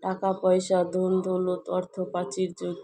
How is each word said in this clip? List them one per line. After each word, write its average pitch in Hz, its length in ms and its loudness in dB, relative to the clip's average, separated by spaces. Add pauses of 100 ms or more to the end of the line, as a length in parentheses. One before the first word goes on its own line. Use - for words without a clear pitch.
টাকা 185 320 -2
পয়সা, 185 500 4
ধন 185 380 2
দৌলত, 185 480 -2
অর্থ 185 300 -4
প্রাচুর্য 180 760 -4 (100)